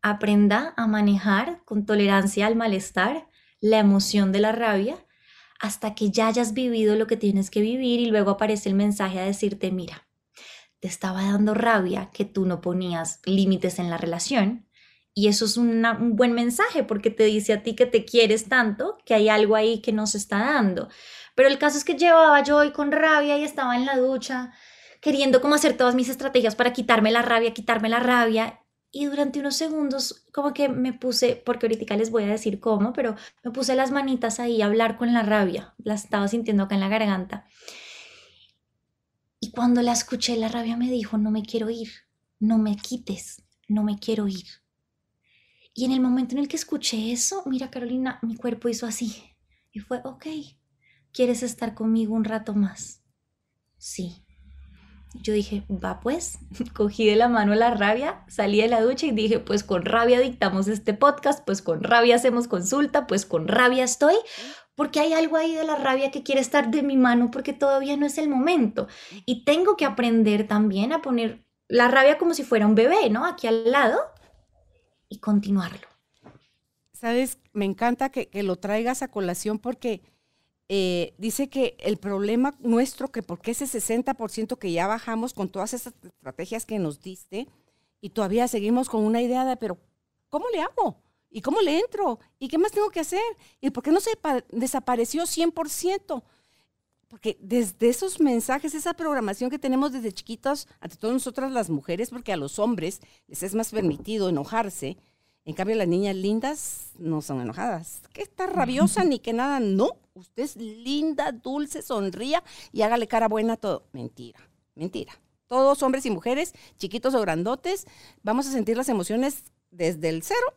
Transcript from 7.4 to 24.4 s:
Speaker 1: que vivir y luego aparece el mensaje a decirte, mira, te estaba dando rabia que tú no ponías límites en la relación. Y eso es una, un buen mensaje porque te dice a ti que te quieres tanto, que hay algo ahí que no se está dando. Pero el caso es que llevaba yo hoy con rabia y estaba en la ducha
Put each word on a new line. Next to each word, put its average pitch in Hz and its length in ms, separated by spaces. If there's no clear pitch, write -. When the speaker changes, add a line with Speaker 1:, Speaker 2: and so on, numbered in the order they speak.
Speaker 1:
que 208 120
vivir 240 400
y 240 60
luego 208 240
aparece 208 380
el 190 60
mensaje 202 440
a 185 60
decirte, 202 460
mira, 180 360
te 190 100
estaba 190 340
dando 208 300
rabia 208 580
que 202 140
tú 190 200
no 180 140
ponías 180 640
límites 190 540
en 175 100
la 165 80
relación. 196 680
Y 208 140
eso 208 180
es 214 120
una, 233 360
un 233 220
buen 240 180
mensaje 240 500
porque 208 260
te 220 160
dice 214 260
a 208 120
ti 226 120
que 247 100
te 226 200
quieres 220 420
tanto, 254 580
que 226 100
hay 214 120
algo 214 280
ahí 220 260
que 233 100
no 214 160
se 208 100
está 202 220
dando. 226 480
Pero 269 140
el 277 80
caso 294 200
es 285 60
que 339 120
llevaba 320 480
yo 294 140
hoy 294 140
con 294 200
rabia 294 460
y 294 60
estaba 269 320
en 247 100
la 269 120
ducha 254 560